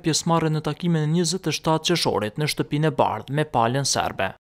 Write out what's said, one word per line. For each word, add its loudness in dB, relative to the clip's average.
pjesëmarrjen 0
në -6
takimin 0
e 0
njëzet 0
e 0
shtatë 0
qershorit 0
në -2
shtëpinë 0
e -4
Bardh 0
me 0
palën 2
serbe. -2